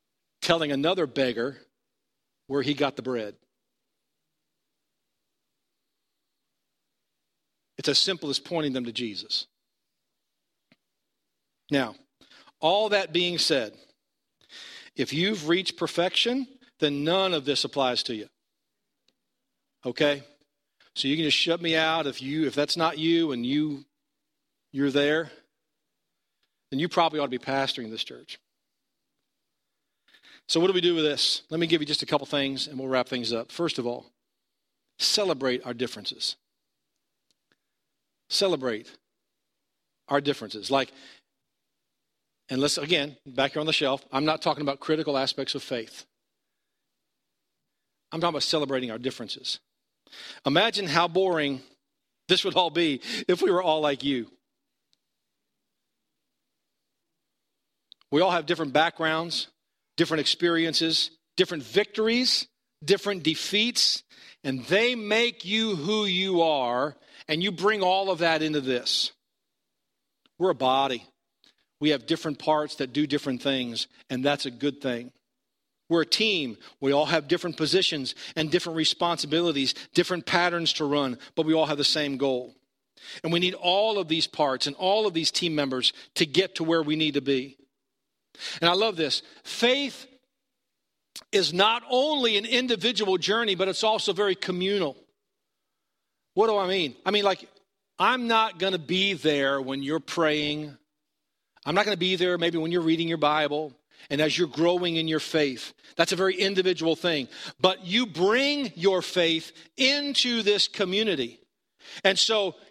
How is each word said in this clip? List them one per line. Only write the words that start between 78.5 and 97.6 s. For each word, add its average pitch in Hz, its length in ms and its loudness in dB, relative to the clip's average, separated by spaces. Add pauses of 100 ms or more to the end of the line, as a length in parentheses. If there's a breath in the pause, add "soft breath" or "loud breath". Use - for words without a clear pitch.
responsibilities, 160 1000 0 (180 loud breath)
different 175 320 2
patterns 170 480 2
to 156 120 -4
run, 139 320 0 (180 loud breath)
but 160 100 0
we 156 80 2
all 156 120 4
have 147 120 0
the 143 60 0
same 147 320 0
goal. 127 400 -2 (720 loud breath)
And 165 80 0
we 170 80 2
need 185 140 0
all 202 440 2
of 180 80 -4
these 160 180 0
parts 135 420 0
and 143 100 -6
all 202 280 2
of 196 80 0
these 165 180 0
team 175 220 -2
members 131 380 0 (240 loud breath)
to 175 100 2
get 160 300 2
to - 80 -4
where 165 180 2
we 151 140 0
need 151 200 0
to 143 60 0
be. 135 360 -2 (1040 loud breath)
And 165 80 4
I 175 40 4
love 202 220 0
this. 156 260 -2 (220 loud breath)
Faith 262 640 -2 (1300)
is 170 200 2
not 220 360 2
only 254 480 2
an 208 80 -2
individual 226 720 0
journey, 202 380 0
but 185 120 0
it's 190 160 -2
also 214 300 2
very 190 220 0
communal. 185 600 -2 (1400)
What 208 120 6
do 214 100 2
I 190 120 0
mean? 175 260 -2 (100)
I 190 60 0
mean, 202 140 2
like, 190 240 0 (500)